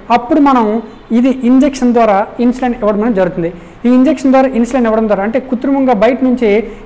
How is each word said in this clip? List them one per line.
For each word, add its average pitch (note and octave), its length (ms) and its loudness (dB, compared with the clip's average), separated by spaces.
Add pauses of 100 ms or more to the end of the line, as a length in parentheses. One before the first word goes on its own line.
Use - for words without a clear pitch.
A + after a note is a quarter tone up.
(100)
అప్పుడు C#4 300 2
మనం A#3 420 2 (300)
ఇది A#3+ 160 2
injection B3+ 640 2
ద్వారా A3 340 2 (140)
insulin B3 340 0
ఇవ్వడం G#3 260 -2
అనేది A3+ 160 -2
జరుగుతుంది. F3 360 -2 (320)
ఈ A#3+ 40 2
injection C4 440 2
ద్వారా C4 160 4
insulin A#3+ 380 -2
ఇవ్వడం A3 200 0
ద్వారా G3 160 0
అంటే A3+ 180 -2
కృత్రిమంగా C4 520 -2
బయట A#3+ 320 2
నుంచి A#3 480 0 (140)